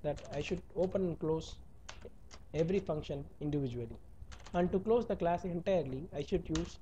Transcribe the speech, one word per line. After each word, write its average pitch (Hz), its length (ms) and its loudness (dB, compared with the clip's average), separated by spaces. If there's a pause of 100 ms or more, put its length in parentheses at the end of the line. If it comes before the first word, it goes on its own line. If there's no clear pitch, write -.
that 147 180 -2 (140)
I 147 60 0
should 175 200 -2 (140)
open 190 260 2
and 170 180 0
close 160 360 0 (960)
every 165 260 4
function 151 460 -2 (160)
individually. 131 560 0 (560)
And 180 180 6
to 190 80 4
close 220 280 4
the 196 80 2
class 175 300 2
entirely, 170 720 2
I 147 60 0
should 175 260 0
use 165 340 0